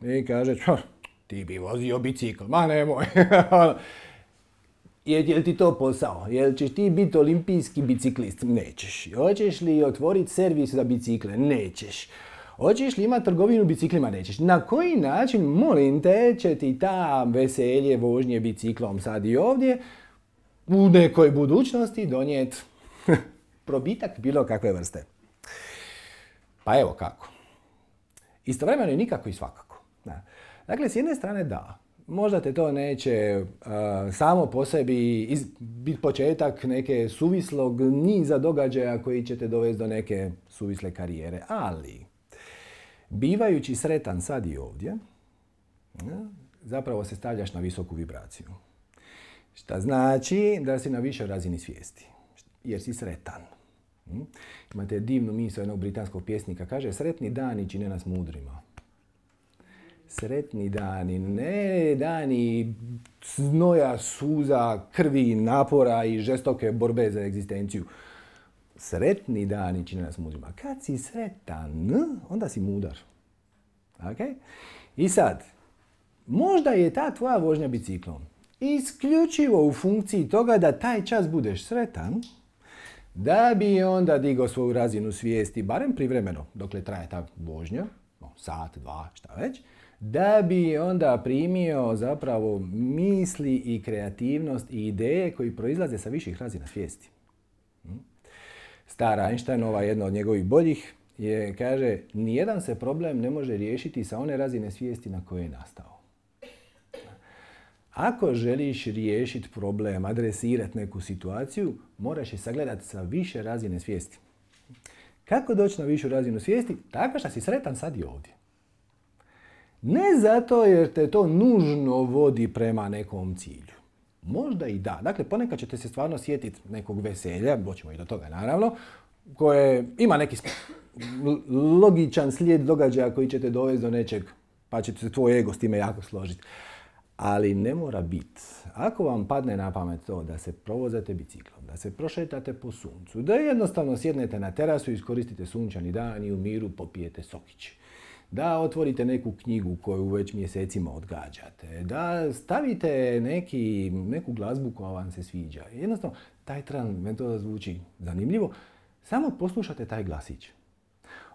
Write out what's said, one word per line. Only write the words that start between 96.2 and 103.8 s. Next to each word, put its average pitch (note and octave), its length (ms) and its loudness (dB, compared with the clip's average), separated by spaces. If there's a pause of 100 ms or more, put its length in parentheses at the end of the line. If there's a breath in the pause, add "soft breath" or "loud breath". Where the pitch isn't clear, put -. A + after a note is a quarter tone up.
razina F#2+ 260 -10
svijesti. - 420 -12 (760)
Hm? F2 140 -14 (920 loud breath)
Star A2 320 0
Einsteinova, A2+ 640 0
jedna G#2+ 220 0
od F#2+ 80 -2
njegovih G2+ 320 0
boljih, D3+ 500 2 (240)
je, G#2+ 380 -4
kaže: B2 420 0 (140)
„Nijedan C3 480 -2
se A#2+ 140 -6
problem C#3+ 460 -4
ne B2 100 -2
može C3+ 260 -4
riješiti A#2 480 -6